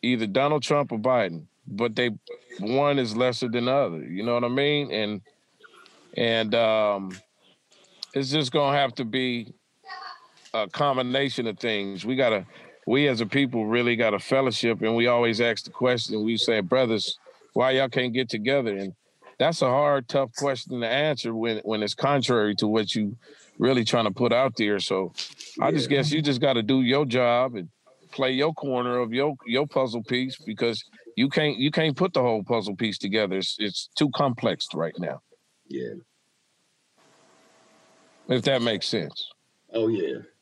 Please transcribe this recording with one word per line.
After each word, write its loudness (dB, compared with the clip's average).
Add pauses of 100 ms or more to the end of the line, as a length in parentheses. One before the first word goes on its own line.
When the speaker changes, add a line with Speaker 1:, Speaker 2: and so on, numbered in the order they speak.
Speaker 1:
Either 0
Donald 2
Trump 0
or -4
Biden. 0 (220)
But -2
they, 0 (480)
one 2
is -2
lesser 0
than 0
the 2
other. 0
You -8
know 0
what 0
I 0
mean? 0
And, -4 (960)
and, 2
um, 2 (960)
it's -2
just 0
gonna 2
have 2
to -4
be -4 (1000)
a 0
combination 0
of -6
things. -4
We -2
gotta, 2 (420)
we 4
as 0
a 0
people 0
really 2
gotta 2
fellowship, 0
and 2
we 4
always 2
ask 0
the -16
question, 0
we 0
say, 2
"Brothers, 0 (360)
why 2
y'all 2
can't -2
get -2
together?" 0
And -6 (440)
that's 2
a 4
hard, 2
tough 0
question -4
to -2
answer 0
when, 0
when 0
it's -2
contrary 2
to 0
what 0
you -2 (400)
really 4
trying 2
to 2
put 0
out 2
there. 0
So -2 (480)
I 2
just 0
Speaker 2:
Yeah. 2
Speaker 1:
guess 0
you 0
just 0
gotta 2
do 2
your 2
job 2
and -8 (460)
play 0
your 0
corner -2
of -2
your, 0 (100)
your 0
puzzle -2
piece, -2
because -4 (320)
you 4
can't, 2
you 2
can't 0
put 0
the 2
whole 2
puzzle -2
piece -4
together. -2
It's, -4
it's -6
too 4
complex 0
right -4
now. -6 (460)
Speaker 2:
Yeah. -8 (2250)
Speaker 1:
If 2
that 4
makes 0
sense. -4 (440)
Speaker 2:
Oh, 2
yeah. -2 (220)